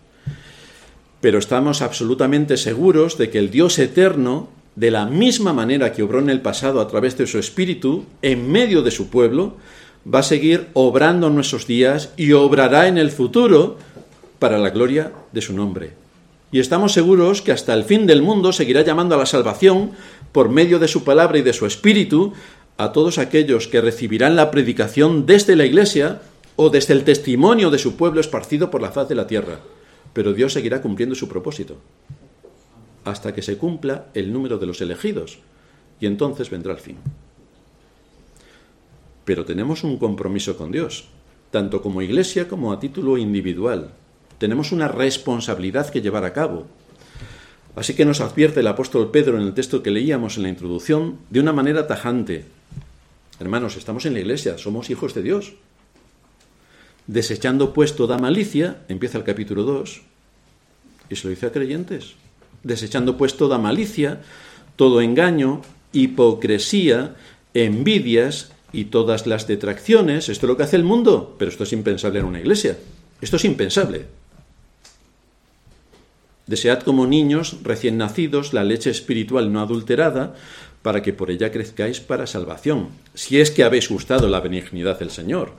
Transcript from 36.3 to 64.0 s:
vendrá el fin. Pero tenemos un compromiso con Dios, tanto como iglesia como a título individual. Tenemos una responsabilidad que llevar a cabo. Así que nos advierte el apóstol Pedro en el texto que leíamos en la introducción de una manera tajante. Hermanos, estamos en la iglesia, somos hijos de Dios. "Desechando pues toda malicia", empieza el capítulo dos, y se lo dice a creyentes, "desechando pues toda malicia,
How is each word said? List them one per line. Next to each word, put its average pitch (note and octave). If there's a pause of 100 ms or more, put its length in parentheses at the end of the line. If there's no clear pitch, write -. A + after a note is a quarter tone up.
vendrá F2+
el E2
fin. - (2250)
Pero E2+
tenemos A#2
un C3+
compromiso G2+
con D#2+
Dios, D#3 (460)
tanto G2+
como F#2
iglesia F3
como D3
a F#2+
título C3+
individual. G2+ (460)
Tenemos B2+
una D#3+
responsabilidad A#2+
que B2+
llevar G#2
a F2+
cabo. F#2 (1120)
Así A#2+
que D#3
nos C#3+
advierte C#3+
el A2+
apóstol G#2+
Pedro C3+
en G#2
el G2
texto B2+
que G2+
leíamos A#2
en G#2+
la F#2
introducción F2+ (120)
de A#2+
una D#3
manera D3
tajante. A2+ (960)
Hermanos, G2+
estamos A2
en D3
la G#2+
iglesia, G#2
somos A2
hijos B2+
de G2+
Dios. G3 (1500)
"Desechando B2+
pues D3
toda A#2+
malicia", E3
empieza G#2+
el G#2
capítulo G#2
dos, C#3 (1080)
y G2
se -
lo F#2+
dice F#2
a A#2
creyentes, D3+ (480)
"desechando A#2+
pues C3+
toda C3+
malicia, D3 (560)